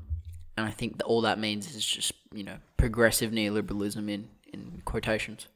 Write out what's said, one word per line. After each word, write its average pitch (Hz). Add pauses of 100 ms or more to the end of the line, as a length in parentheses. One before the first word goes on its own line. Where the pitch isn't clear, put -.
(580)
and 110
I 104
think 120
that -
all 117
that 107
means 104
is 107
just, - (220)
you 107
know, 95 (180)
progressive 113
neoliberalism 104
in, 104 (240)
in 90
quotations. 110